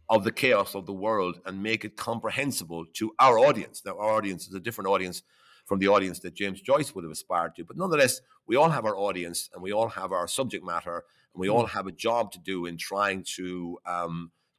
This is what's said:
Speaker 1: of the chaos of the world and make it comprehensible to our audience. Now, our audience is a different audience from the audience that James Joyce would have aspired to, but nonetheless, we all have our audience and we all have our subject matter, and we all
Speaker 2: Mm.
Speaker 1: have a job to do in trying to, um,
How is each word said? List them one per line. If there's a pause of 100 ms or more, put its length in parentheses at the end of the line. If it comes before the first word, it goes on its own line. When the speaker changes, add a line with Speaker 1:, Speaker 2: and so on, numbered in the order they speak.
Speaker 1:
of
the
chaos
of
the
world
and
make
it
comprehensible
to
our
audience.
Now,
our
audience
is
a
different
audience (440)
from
the
audience
that
James
Joyce
would
have
aspired
to,
but
nonetheless, (260)
we
all
have
our
audience
and
we
all
have
our
subject
matter, (300)
and
we
all
Speaker 2:
Mm.
Speaker 1:
have
a
job
to
do
in
trying (120)
to,
um, (260)